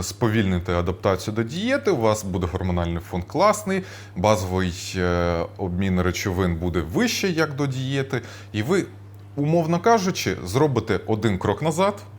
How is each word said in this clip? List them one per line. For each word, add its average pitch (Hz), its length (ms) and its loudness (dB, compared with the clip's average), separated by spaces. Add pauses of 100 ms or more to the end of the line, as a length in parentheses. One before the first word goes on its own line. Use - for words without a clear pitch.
сповільните 95 680 2
адаптацію 92 600 0
до 113 100 0
дієти, 214 480 0
у 160 60 2
вас 110 260 2
буде 90 280 -2
гормональний 87 480 -2 (100)
фон 90 120 -4
класний, 190 600 0 (320)
базовий, 92 840 0
е, 87 460 2 (140)
обмін 92 440 0
речовин 90 540 0
буде 85 240 -2 (140)
вищий, 202 400 0
як 156 220 0
до 143 120 -2
дієти, 135 540 -2 (300)
і 107 120 -2
ви, 165 220 2 (500)
умовно 165 440 2
кажучи, 190 680 2
зробите 113 640 2
один 107 300 2
крок 95 240 0
назад 170 420 0 (160)